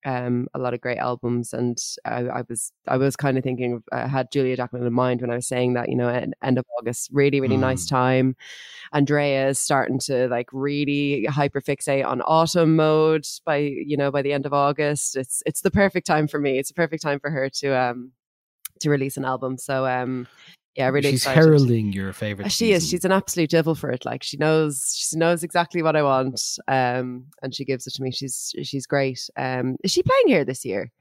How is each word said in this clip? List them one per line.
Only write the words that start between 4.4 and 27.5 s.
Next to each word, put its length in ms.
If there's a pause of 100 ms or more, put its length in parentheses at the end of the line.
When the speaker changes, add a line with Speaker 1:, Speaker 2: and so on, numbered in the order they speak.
Speaker 1:
Jacklin 300
in 80
mind 280
when 100
I 40
was 120
saying 260
that, 160
you 60
know, 140
en-, 240 (100)
end 160
of 60 (140)
August, 320
really, 300
really 160
nice 280
Speaker 2:
Mm. 40
Speaker 1:
time. 460 (580)
Andrea 560
is 100
starting 460
to, 220
like, 260
really 760
hyperfixate 760
on 160
autumn 540
mode 500 (200)
by, 120
you 400
know, 140
by 100
the 120
end 120
of 80
August. 640
It's, 280
it's 160
the 100
perfect 360
time 200
for 120
me. 200
It's 100
the 60
perfect 280
time 160
for 120
her 180
to, 200
um, 420 (680)
to 100
release 260
an 80
album. 320
So, 300
um, 400 (480)
yeah, 140
really 220
Speaker 2:
She's 100
Speaker 1:
excited. 200
Speaker 2:
heralding 520
your 180
favorite 340
Speaker 1:
Uh, 40
she 240
is. 100
Speaker 2:
season. 140
Speaker 1:
She's 80
an 80
absolute 360
devil 260
for 160
it. 120
Like, 200
she 120
knows, 580
she 240
knows 240
exactly 400
what 140
I 80
want, 380 (260)
um, 600 (140)
and 140